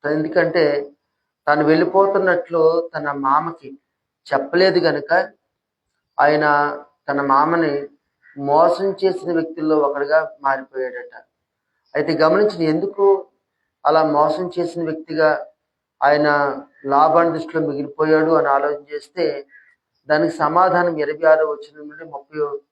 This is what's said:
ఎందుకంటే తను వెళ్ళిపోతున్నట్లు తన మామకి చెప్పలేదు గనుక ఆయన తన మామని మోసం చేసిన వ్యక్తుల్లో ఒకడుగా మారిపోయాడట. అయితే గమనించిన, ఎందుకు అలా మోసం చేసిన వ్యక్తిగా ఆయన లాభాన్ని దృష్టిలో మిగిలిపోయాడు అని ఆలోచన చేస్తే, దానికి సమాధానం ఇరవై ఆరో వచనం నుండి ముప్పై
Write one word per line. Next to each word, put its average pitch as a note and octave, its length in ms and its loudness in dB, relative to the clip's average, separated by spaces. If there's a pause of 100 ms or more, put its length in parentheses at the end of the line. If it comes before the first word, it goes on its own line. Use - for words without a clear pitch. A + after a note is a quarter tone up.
ఎందుకంటే D#3 840 0 (580)
తను D3+ 160 2
వెళ్ళిపోతున్నట్లు E3+ 1300 2
తన C#3+ 180 -6
మామకి C#3+ 680 -4 (540)
చెప్పలేదు F3 460 2
గనుక D#3+ 540 0 (880)
ఆయన D3 580 2 (300)
తన C#3 120 -2
మామని C#3+ 680 0 (500)
మోసం E3 540 2 (120)
చేసిన F3 280 -2
వ్యక్తుల్లో D#3 460 -2
ఒకడుగా C#3+ 640 -2
మారిపోయాడట. C3 800 -6 (720)
అయితే D#3 180 -4
గమనించిన, E3+ 500 2
ఎందుకు F#3+ 640 0 (600)
అలా D#3 160 4
మోసం D#3 560 0
చేసిన E3+ 260 -4
వ్యక్తిగా D#3 640 -2 (560)
ఆయన D3 600 2 (240)
లాభాన్ని D#3 520 2
దృష్టిలో D#3 300 -4
మిగిలిపోయాడు D#3 600 0
అని D3 180 2
ఆలోచన D3 460 -2
చేస్తే, D3 520 -6 (600)
దానికి D#3 300 0
సమాధానం F3 600 2
ఇరవై D#3 360 0
ఆరో D#3 140 4
వచనం D3 420 -10
నుండి D#3 160 -20
ముప్పై D3 360 -14 (320)